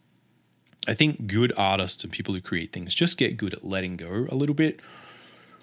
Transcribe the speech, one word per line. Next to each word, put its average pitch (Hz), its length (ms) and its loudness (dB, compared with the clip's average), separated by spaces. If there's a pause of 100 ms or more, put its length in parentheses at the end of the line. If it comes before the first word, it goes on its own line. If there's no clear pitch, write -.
(880)
I 110 60 0
think 151 320 2
good 110 320 2
artists 95 460 0
and 87 100 -8
people 95 220 -4
who 92 60 -6
create 85 300 -4
things 90 220 -6
just 170 240 2
get 120 200 2
good 98 160 -2
at - 120 -12
letting 92 320 -2
go 90 320 -2
a 127 60 -4
little 143 180 2
bit 156 260 4 (840)